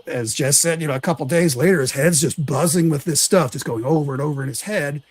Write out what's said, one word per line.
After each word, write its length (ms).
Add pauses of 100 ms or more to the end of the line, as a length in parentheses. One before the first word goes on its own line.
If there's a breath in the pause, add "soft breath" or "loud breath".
as 260
Jess 240
said, 240
you 60
know, 80
a 60
couple 240
days 300
later, 260
his 100
head's 300
just 240
buzzing 440
with 160
this 160
stuff, 300
just 140
going 200
over 280
and 80
over 200
in 80
his 120
head. 500